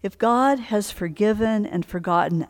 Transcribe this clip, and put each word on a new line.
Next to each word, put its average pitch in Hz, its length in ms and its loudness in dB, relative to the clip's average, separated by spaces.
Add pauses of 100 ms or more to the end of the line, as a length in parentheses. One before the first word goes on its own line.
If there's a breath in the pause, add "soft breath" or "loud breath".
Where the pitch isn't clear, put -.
If 196 160 -8
God 254 400 4
has 208 320 -2
forgiven 214 720 0
and 170 220 -4
forgotten 170 640 0